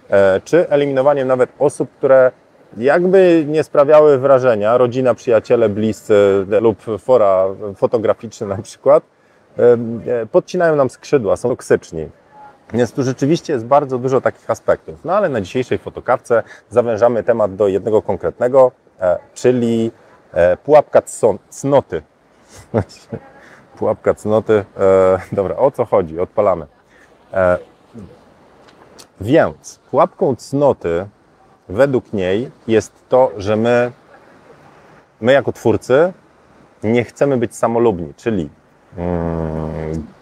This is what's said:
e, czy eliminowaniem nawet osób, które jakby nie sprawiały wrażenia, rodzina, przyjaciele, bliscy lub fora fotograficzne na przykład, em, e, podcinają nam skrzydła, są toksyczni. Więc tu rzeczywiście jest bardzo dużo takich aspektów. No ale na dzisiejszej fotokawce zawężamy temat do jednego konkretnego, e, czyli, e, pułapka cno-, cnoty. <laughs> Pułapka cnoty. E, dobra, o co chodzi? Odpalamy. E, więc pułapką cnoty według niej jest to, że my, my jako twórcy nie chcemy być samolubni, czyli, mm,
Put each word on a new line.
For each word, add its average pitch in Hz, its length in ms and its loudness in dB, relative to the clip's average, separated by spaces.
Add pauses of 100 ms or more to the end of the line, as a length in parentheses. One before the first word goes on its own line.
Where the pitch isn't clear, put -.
(100)
e, 98 340 2
czy 170 260 0
eliminowaniem 143 580 0
nawet 127 300 0
osób, 143 400 -4
które 131 320 4 (460)
jakby 170 720 2
nie 151 160 -2
sprawiały 151 540 4
wrażenia, 123 600 2
rodzina, 123 360 0
przyjaciele, 113 540 0
bliscy 101 760 0 (140)
lub 110 220 0 (160)
fora 98 460 2 (320)
fotograficzne 110 720 -4
na 98 160 -8
przykład, - 420 0 (520)
em, 117 500 0
e, 117 200 -4
podcinają 165 500 0
nam 135 140 0
skrzydła, 101 460 -2
są 120 120 -6
toksyczni. 98 600 -4 (640)
Więc 120 200 -2
tu 143 100 -6
rzeczywiście 139 500 -4
jest 117 140 -6
bardzo 131 320 0
dużo 127 220 -2
takich - 300 -6
aspektów. - 540 -6
No 156 80 -6
ale 202 160 0
na 127 120 -4
dzisiejszej 107 380 -6
fotokawce - 640 -4 (280)
zawężamy 117 520 0
temat 107 320 -2
do 101 140 0
jednego 98 340 0
konkretnego, 123 720 0 (280)
e, 90 180 0 (160)
czyli, 117 560 -2 (420)
e, 87 240 2
pułapka 143 440 2
cno-, - 380 -2 (100)
cnoty. 131 540 -2 (720)
<laughs> 110 80 0 (960)
Pułapka 101 360 -2
cnoty. 107 500 0 (140)
E, 95 420 2 (120)
dobra, 92 240 -4
o 127 140 0
co 123 140 -6
chodzi? 85 360 -2
Odpalamy. 92 460 -2 (680)
E, 90 260 0 (1600)
więc 104 600 -2 (100)
pułapką 151 460 -2
cnoty 104 680 -2 (640)
według 123 440 -2
niej 101 380 -4 (160)
jest 110 260 0 (160)
to, 127 280 2
że 104 200 -4
my, 120 360 0 (1300)
my 117 120 2
jako 135 200 0
twórcy 127 600 0 (720)
nie 117 220 0
chcemy 143 320 -2
być 117 200 -6
samolubni, 113 600 -2
czyli, 95 320 -6 (480)
mm, 80 1120 -6 (160)